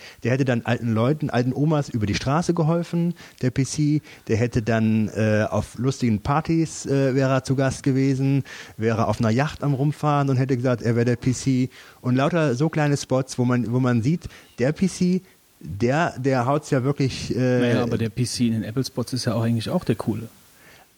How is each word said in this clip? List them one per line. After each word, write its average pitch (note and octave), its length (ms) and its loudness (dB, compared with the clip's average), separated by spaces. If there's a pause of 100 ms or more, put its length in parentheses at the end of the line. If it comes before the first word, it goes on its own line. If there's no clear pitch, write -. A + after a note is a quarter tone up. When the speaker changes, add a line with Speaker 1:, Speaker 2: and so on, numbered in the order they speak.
(240)
Speaker 1:
Der A#2 80 2
hätte C3+ 140 0
dann A#2 160 0
alten A#2 320 -2
Leuten, B2+ 340 0
alten B2 240 0
Omas D3 380 0
über G#2+ 160 -2
die G2+ 80 0
Straße E3 400 0
geholfen, E3+ 580 0 (300)
der B2+ 80 2
P C3 160 0
C. D3+ 340 0 (280)
Der A2 100 2
hätte A#2+ 240 0
dann, A2 460 2
äh, G#2+ 420 2
auf - 260 -4
lustigen A#2 440 0
Partys, D#3 640 -2
äh, C3+ 280 2
wäre C3+ 160 2
er C3 140 0
zu C3 120 -2
Gast C3+ 260 0
gewesen, C3+ 600 2 (360)
wäre A2 280 2
auf G#2 140 0
einer A#2 80 2
Yacht C3 340 0
am C#3+ 120 0
Rumfahren C#3+ 560 0
und B2+ 80 2
hätte C3 180 0
gesagt, B2 240 0
er A2+ 160 0
wäre A#2 80 4
der A#2+ 120 2
P B2+ 180 -2
C. B2+ 340 0 (320)
Und B2 160 0
lauter D3+ 380 2
so D#3 160 0
kleine D3 260 0
Spots, - 400 -2
wo B2+ 80 0
man, B2 260 0
wo B2 100 0
man B2 200 2
sieht, D3+ 220 0 (360)
der B2+ 140 2
P F#3 160 0
C, F3+ 320 0 (400)
der, B2 580 -2
der C3 280 0
haut's D3 240 -2
ja B2+ 140 2
wirklich, C#3 520 -2
äh, B2 220 2
Speaker 2:
Naja, A#2+ 240 2
aber A#2 160 0
der A2+ 100 0
P B2 160 -4
C A#2+ 220 -2
in A2+ 80 2
den A2 100 -2
Apple-Spots B2 480 -6
ist B2 140 -4
ja A2+ 80 0
auch A2+ 80 0
eigentlich A#2 260 0
auch - 160 -2
der C#3 120 0
Coole. A2+ 340 -4 (680)